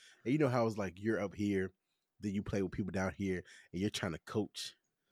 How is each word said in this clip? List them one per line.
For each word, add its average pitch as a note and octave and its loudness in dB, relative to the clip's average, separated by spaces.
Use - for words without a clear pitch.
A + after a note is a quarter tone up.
And A#2 0
you D3+ 4
know D3 4
how A#2+ 4
it's G#2+ 0
like, F#2+ -4
you're G#2+ 2
up F#2+ -2
here, G2 2
then G2+ -2
you G2+ 0
play G2+ 0
with F#2 -2
people F#2+ -2
down F#2+ 0
here, F#2 0
and F2 -4
you're G#2+ 2
trying F#2 -2
to D2+ -6
coach, - -4